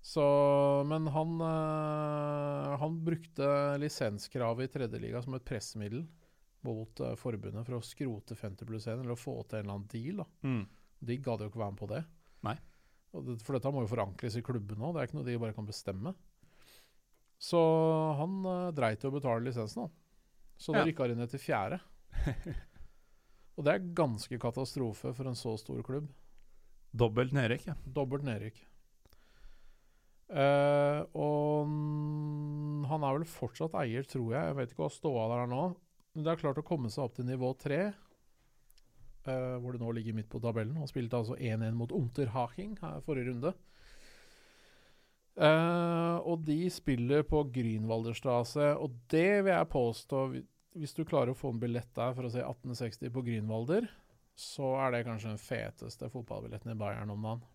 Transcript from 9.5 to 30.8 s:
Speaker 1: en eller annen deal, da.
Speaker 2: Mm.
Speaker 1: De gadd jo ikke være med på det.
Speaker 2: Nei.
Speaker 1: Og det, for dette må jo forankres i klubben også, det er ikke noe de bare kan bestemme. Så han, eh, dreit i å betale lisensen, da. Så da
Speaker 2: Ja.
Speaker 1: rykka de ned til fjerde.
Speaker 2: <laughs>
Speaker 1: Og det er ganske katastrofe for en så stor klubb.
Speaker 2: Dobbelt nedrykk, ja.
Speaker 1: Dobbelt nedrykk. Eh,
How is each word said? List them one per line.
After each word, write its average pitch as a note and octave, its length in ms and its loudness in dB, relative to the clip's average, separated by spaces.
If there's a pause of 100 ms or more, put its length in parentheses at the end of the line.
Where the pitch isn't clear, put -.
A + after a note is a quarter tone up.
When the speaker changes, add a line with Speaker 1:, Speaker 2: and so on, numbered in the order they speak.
Speaker 1:
en G2+ 40 -4
eller G2+ 100 -4
annen G2+ 140 -8
deal, C3 280 -6
da. F#3 100 -6 (180)
Speaker 2:
Mm. A#2+ 220 2 (360)
Speaker 1:
De A#2+ 160 -2
gadd B2 220 -2
jo G#2+ 100 -4
ikke A2+ 120 -8
være G2+ 100 -2
med G2+ 80 -10
på G2+ 80 -6
det. C3 160 -4 (380)
Speaker 2:
Nei. A2+ 140 -2 (580)
Speaker 1:
Og D3+ 120 -8
det, A#2+ 160 -4
for C#3 140 -4
dette C3+ 160 0
må C3+ 100 0
jo G#2 80 0
forankres G#2+ 460 -2
i A#2+ 60 -2
klubben G#2 360 -4
også, D3+ 160 -2
det D#3 80 -2
er B2 60 -2
ikke D3+ 100 -6
noe C3+ 80 -4
de A#2+ 120 -2
bare A2+ 160 -2
kan G#2+ 120 -6
bestemme. G2+ 480 -6 (1200)
Så E3+ 240 4 (540)
han, F3+ 300 -2
eh, F3+ 260 0
dreit A#2+ 320 2
i C#3 40 2
å C3+ 60 -2
betale B2+ 300 0
lisensen, B2 420 -4
da. D#3 40 -8 (680)
Så - 140 -6
da G3+ 80 6
Speaker 2:
Ja. E3 60 8
Speaker 1:
rykka D3+ 220 2
de A#2+ 80 2
ned A#2 140 -2
til C#3 100 -6
fjerde. A#2+ 400 0 (320)
Speaker 2:
<laughs> - 500 0 (960)
Speaker 1:
Og D#3 60 -4
det D3 100 6
er F#3 200 -2
ganske B2+ 440 0
katastrofe B2 760 -2
for C3 120 -6
en B2+ 80 -4
så A2+ 240 -4
stor B2 240 -6
klubb. C#3 260 -4 (880)
Speaker 2:
Dobbelt A#2+ 380 4
nedrykk, B2 340 2
ja. D#3+ 80 -4 (160)
Speaker 1:
Dobbelt C#3 320 0
nedrykk. A2 360 -4 (1700)
Eh, C#3+ 720 6 (140)